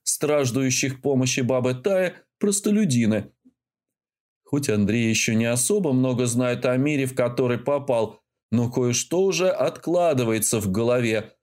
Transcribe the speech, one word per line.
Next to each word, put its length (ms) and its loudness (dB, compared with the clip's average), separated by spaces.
страждущих 1000 0
помощи 400 0
бабы 320 0
Тая – 400 0
простолюдины. 920 0
Хоть 260 -4
Андрей 400 2
еще 240 0
не 120 2
особо 480 0
много 320 2
знает 400 -2
о 120 2
мире, 280 0
в 100 -6
который 420 0
попал, 640 -2
но 180 0
кое-что 540 0
уже 260 0
откладывается 1080 0
в 100 -2
голове. 720 0